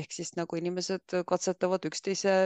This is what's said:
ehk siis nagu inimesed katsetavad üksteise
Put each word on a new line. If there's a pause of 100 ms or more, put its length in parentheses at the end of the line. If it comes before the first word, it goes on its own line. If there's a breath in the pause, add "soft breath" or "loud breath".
ehk
siis
nagu
inimesed
katsetavad
üksteise